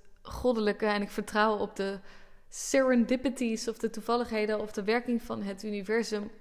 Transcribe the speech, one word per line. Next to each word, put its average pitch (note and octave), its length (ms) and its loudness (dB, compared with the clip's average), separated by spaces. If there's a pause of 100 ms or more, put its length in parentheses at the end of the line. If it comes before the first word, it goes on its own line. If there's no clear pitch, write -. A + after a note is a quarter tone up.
(220)
goddelijke A3 640 0
en G#3 160 2
ik G3+ 80 -2
vertrouw G#3+ 480 2
op F#3+ 180 -4
de G3 240 -4 (520)
serendipities B3+ 1160 2
of A3 100 -4
de A3+ 120 -2
toevalligheden A3 680 0
of G#3 120 -6
de G#3 120 -6
werking A#3 380 0
van A3 200 -6
het G3 220 -6
universum, G#3+ 760 -2